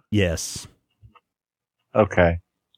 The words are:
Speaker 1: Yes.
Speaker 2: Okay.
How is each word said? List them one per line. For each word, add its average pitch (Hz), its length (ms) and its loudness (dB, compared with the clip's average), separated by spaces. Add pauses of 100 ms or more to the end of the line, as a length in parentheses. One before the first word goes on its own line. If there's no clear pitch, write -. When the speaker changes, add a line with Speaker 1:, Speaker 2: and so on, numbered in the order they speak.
(100)
Speaker 1:
Yes. 90 560 -2 (1300)
Speaker 2:
Okay. 90 460 2 (380)